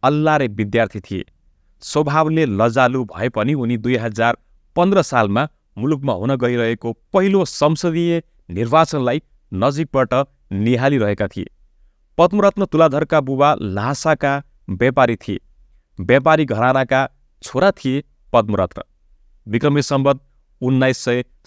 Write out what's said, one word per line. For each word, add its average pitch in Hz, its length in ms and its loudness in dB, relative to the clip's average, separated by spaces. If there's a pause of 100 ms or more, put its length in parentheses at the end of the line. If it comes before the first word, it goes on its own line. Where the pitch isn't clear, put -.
अल्लारे 151 480 2
विद्यार्थी 104 520 -2
थिए। - 240 -10 (580)
स्वभावले 156 640 0
लजालु 120 580 0
भए 104 260 -6
पनि 110 240 -2
उनी 123 240 -2
दुई 123 180 -2
हजार 113 400 -2 (380)
पन्ध्र 190 280 4
सालमा 117 440 0 (300)
मुलुकमा 139 360 -2
हुन 110 240 -2
गइरहेको 117 560 -2 (160)
पहिलो 196 380 2
संसदीय 165 720 -2 (280)
निर्वाचनलाई 127 720 0 (300)
नजिकबाट 135 640 -2 (400)
निहालिरहेका 113 760 0
थिए। - 220 -12 (680)
पद्मरत्न 196 480 2
तुलाधरका 156 560 2
बुबा 135 340 2
ल्हासाका 139 840 -2 (300)
व्यापारी 120 460 2
थिए। - 220 -8 (600)
व्यापारी 139 460 2
घरानाका 131 640 0 (360)
छोरा 180 300 0
थिए 135 300 -4 (300)
पद्मरत्न। 104 480 0 (680)
विक्रमी 139 340 0
सम्बत 139 380 0 (420)
उन्नाइस 131 360 2
सय 123 260 -2 (240)